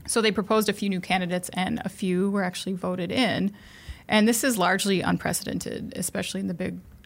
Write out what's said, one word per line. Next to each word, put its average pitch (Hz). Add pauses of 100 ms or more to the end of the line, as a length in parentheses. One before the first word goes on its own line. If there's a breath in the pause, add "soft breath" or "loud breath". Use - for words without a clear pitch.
So -
they 214
proposed 214
a 202
few 202
new 185
candidates, 180
and -
a 190
few 185
were 202
actually 180
voted 180
in. 202 (540 loud breath)
And 214
this 233
is 254
largely 185
unprecedented, -
especially 190
in 196
the 185
big 180 (260)